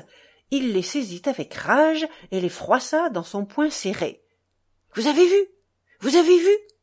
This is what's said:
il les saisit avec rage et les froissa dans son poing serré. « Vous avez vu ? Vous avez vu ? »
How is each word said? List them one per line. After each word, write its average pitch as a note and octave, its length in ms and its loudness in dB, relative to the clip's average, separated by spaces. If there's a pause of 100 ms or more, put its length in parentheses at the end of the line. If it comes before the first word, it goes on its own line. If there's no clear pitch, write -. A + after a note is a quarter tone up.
(500)
il C4 240 -2
les F#3 80 0
saisit F#3 440 -8
avec - 280 -6
rage D#4 540 0 (240)
et F#3+ 100 -4
les F3+ 80 -2
froissa D4+ 600 -2
dans F3+ 140 -6
son G3+ 220 -8
poing D4 240 -2
serré. « - 540 -8 (720)
Vous A3+ 120 -2
avez D4+ 200 4
vu ? F#4+ 200 2 (520)
Vous C#4 160 0
avez F4 240 6
vu ? » G4 180 4 (260)